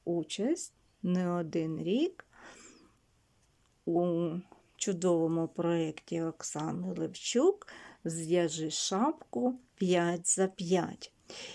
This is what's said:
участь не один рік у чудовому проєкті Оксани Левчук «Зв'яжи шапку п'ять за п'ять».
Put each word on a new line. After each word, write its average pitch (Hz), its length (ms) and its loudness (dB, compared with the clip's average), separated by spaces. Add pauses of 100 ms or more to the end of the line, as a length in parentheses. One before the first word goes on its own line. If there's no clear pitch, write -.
участь 196 680 -2 (300)
не 180 260 2
один 160 540 -2
рік 262 420 0 (1600)
у 170 440 2 (460)
чудовому 165 720 0
проєкті 165 720 -2
Оксани 165 760 -4
Левчук 233 720 2 (380)
«Зв'яжи 165 640 0
шапку 254 880 0 (160)
п'ять 175 520 2
за 190 200 4
п'ять». 180 640 0 (440)